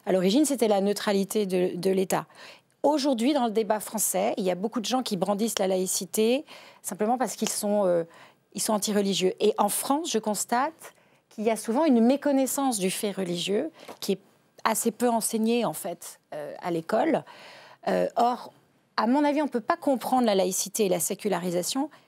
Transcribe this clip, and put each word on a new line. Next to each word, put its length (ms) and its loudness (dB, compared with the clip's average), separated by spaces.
À 60 2
l'origine, 320 4
c'était 220 2
la 140 4
neutralité 640 0
de, 300 0
de 160 0
l'État. 340 0
Aujourd'hui, 520 2
dans 120 2
le 60 -2
débat 280 0
français, 580 -2
il 60 -2
y 80 2
a 40 -2
beaucoup 260 -4
de 40 -8
gens 180 0
qui 120 -4
brandissent 440 -2
la 80 0
laïcité 760 0
simplement 360 -2
parce 180 -4
qu'ils 140 -2
sont, 360 0
euh, 180 2
ils 80 -10
sont 120 -2
anti-religieux. 680 0
Et 180 2
en 120 0
France, 420 -2
je 80 0
constate 760 -4
qu'il 140 -10
y 60 0
a 60 2
souvent 300 0
une 160 6
méconnaissance 800 2
du 100 0
fait 220 -4
religieux 580 -2
qui 140 -2
est 60 -4
assez 260 0
peu 160 -2
enseignée, 560 0
en 100 -2
fait, 460 -12
euh, 280 -10
à 100 -6
l'école. 520 0
Euh, 200 2
or, 340 0
à 100 0
mon 160 4
avis, 180 2
on 40 0
ne 40 -4
peut 120 -4
pas 160 -2
comprendre 480 2
la 100 4
laïcité 500 0
et 40 2
la 100 2
sécularisation 880 -2